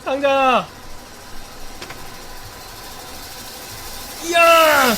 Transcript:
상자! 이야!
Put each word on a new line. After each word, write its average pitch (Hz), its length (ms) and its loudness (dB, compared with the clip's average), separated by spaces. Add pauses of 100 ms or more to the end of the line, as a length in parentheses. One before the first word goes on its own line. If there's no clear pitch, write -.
상자! 269 600 2 (3500)
이야! 320 720 6